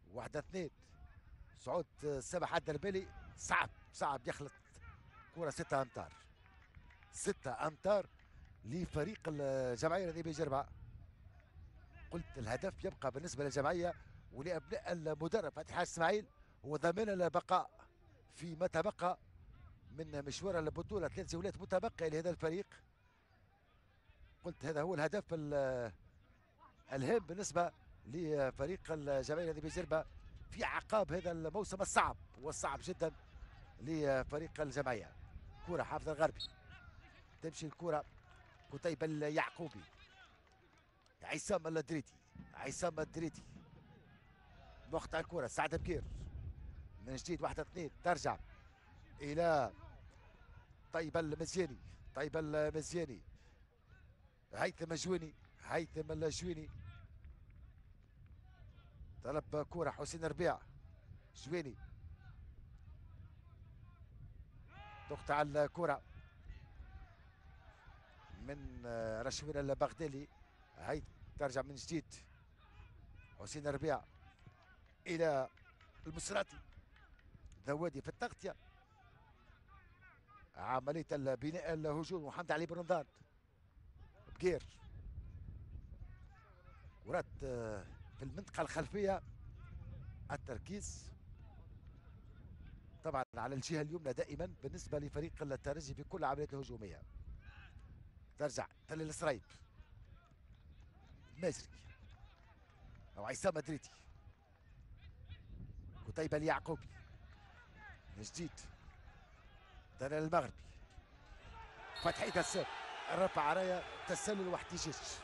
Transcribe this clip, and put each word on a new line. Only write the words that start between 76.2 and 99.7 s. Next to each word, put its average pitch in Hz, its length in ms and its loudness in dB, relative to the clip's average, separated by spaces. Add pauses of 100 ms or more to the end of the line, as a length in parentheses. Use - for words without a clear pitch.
ذوادي 147 340 2
في - 60 -8
التغطية. - 480 -4 (2000)
عملية 127 560 0
البناء 143 600 0
الهجوم 156 500 0
وحمد 165 280 -4
علي 160 140 4
بن 170 100 -6
رمضان. 170 300 4 (1200)
بكير. 170 360 2 (2500)
كرات، 151 200 4 (180)
آه، 110 420 0 (320)
في 135 60 -6
المنطقة 156 380 -2
الخلفية. 170 600 4 (1120)
التركيز - 760 -4 (1900)
طبعًا 139 200 4 (140)
على 127 180 0
الجهة 151 260 2
اليمنى 151 320 0
دائمًا 147 400 -2 (100)
بالنسبة 147 360 -2
لفريق 147 420 -2
الترجي 139 520 -2
في 143 100 -6
كل 185 160 -4
العمليات 143 340 2
الهجومية. 110 480 -6 (1400)
ترجع 139 300 0 (200)
تلال 156 260 -2
سرايب. 143 280 4 (2000)